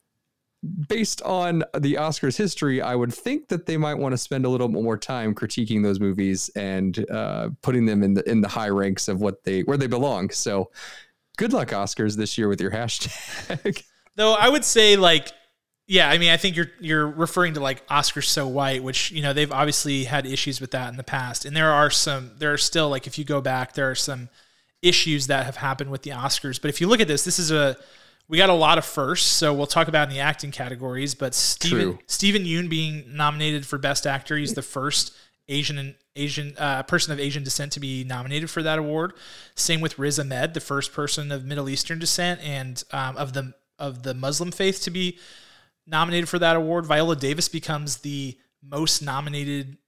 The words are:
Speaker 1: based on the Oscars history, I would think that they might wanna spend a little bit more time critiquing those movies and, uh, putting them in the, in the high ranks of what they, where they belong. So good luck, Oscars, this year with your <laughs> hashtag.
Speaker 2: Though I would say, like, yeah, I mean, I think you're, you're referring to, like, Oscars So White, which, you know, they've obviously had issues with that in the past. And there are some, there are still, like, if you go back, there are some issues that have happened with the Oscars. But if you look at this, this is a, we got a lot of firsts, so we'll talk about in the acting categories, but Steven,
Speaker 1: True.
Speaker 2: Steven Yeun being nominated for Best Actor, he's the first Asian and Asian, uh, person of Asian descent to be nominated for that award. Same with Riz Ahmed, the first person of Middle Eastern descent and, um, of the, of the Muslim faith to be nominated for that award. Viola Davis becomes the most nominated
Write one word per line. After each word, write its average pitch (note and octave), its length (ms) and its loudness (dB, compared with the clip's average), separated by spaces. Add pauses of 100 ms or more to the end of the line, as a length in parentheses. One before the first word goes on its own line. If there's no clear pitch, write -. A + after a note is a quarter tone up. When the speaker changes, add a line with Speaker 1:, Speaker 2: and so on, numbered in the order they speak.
(880)
Speaker 1:
based A3 340 -2
on F3 380 0 (200)
the C#3+ 160 2
Oscars D3 420 -2
history, D3+ 440 0
I B2 140 -2
would A#2+ 180 0
think C#4+ 360 -6
that F3 160 -4
they D#3+ 120 -2
might D3+ 180 0
wanna C3 220 -2
spend C3 280 -2
a B2+ 40 2
little B2 180 2
bit G#2+ 140 -2
more A2+ 160 0
time A2+ 380 -4
critiquing A2 480 -2
those G2 160 2
movies G2 560 0
and, F#2+ 540 -2
uh, G#2+ 400 -4 (120)
putting B2+ 240 2
them G#2 180 4
in G2 120 4
the, F#2+ 140 0
in A2+ 120 4
the G2+ 60 4
high G#2+ 220 -4
ranks G2 380 0
of G2 140 0
what G2 220 -2
they, F#2+ 180 0
where C#3 160 0
they C#3 100 2
belong. A#2+ 440 0
So G2 400 -2 (680)
good A#3 160 0
luck, E3+ 160 0
Oscars, G#2 480 -2
this G#2+ 200 -2
year A2 100 2
with G2 140 2
your F#2+ 100 -2
<laughs> G#2+ 80 -2 (320)
hashtag. - 720 -6 (320)
Speaker 2:
Though A3 180 6
I G#3+ 160 6
would D4 160 4
say, G#3+ 320 8
like, E3+ 340 6 (560)
yeah, F3+ 220 6
I D#3 80 6
mean, E3+ 140 6
I E3 60 8
think F3+ 180 -2
you're, E3+ 240 -2
you're D#3 260 2
referring D#3+ 480 0
to, D3+ 60 -4
like, C3+ 280 -2
Oscars C#3+ 360 2
So C#3+ 240 0
White, C3+ 340 0
which, C3 300 -2
you D#3+ 100 -6
know, C#3+ 120 0
they've D3 180 2
obviously C#3 540 2
had C3+ 200 -2
issues C3+ 340 -4
with C3 120 -10
that B2+ 180 -4
in B2 80 -12
the C3 60 -10
past. B2+ 420 -6
And C#3+ 100 -8
there D#3+ 160 4
are D3 200 6
some, C3 480 0
there D3 120 0
are D3 60 0
still, D#3 320 2
like, C3+ 160 -4
if C#3 140 -10
you D3+ 40 -6
go C#3+ 160 -2
back, B2+ 340 -2
there C3+ 180 0
are B2+ 40 -4
some B2+ 340 -6 (520)
issues D#3 460 4
that C3+ 180 2
have C3 120 -8
happened C3+ 340 -4
with C3+ 100 -8
the C#3+ 80 -14
Oscars. C3 500 -4
But D3 100 -4
if D3 120 -4
you E3+ 60 2
look A3 140 6
at G3+ 60 2
this, D3 160 0
this F3+ 140 -2
is D#3+ 140 0
a, C#3+ 260 2 (500)
we D#3+ 120 2
got F#3+ 100 8
a F3+ 40 8
lot D#3+ 260 6
of D3 60 -2
firsts, D3 420 0
so D3+ 260 2
we'll C#3+ 140 0
talk E3 200 2
about D3+ 220 2
in C#3 60 -8
the C3+ 60 -4
acting D3 280 -2
categories, B2+ 640 -6
but B2+ 220 -4
Steven, - 440 0
Speaker 1:
True. F2+ 280 0
Speaker 2:
Steven G3+ 340 2
Yeun F3 260 -2
being D#3 360 -4 (120)
nominated D3+ 520 0
for D3 100 -4
Best C#3+ 300 0
Actor, C#3 300 -2
he's C3+ 180 -4
the C3 80 -6
first - 500 -4 (340)
Asian C#3+ 300 -4
and C#3 160 -10 (220)
Asian, C#3+ 420 -6
uh, C#3 240 -2
person D#3+ 320 0
of C#3+ 60 -4
Asian C#3+ 240 -4
descent C#3+ 300 -4
to D3 60 -6
be C3 240 -6
nominated C3 460 -6
for E3 140 -4
that D#3 160 0
award. D#3 340 -2 (400)
Same E3 280 0
with D#3+ 180 -4
Riz C#3+ 180 0
Ahmed, C#3+ 380 -2
the D#3+ 40 -6
first C#3 320 -4
person D3 400 -4
of C3+ 140 -8
Middle C#3 240 -4
Eastern D#3+ 300 -4
descent F3 420 -2
and, C3 500 -8
um, C3+ 260 -4
of C3 160 -6
the, C3 200 -6 (240)
of C3 240 -10
the B2+ 140 -6
Muslim D3 360 -4
faith F#3+ 300 -2
to - 80 -4
be F3+ 300 -4 (640)
nominated E3+ 420 0
for F3 120 -2
that E3 160 6
award. E3 320 0
Viola D#3 280 4
Davis C#3+ 320 0
becomes D3 500 -6
the C#3 380 -8 (280)
most D3 400 -2
nominated C#3+ 760 -6 (100)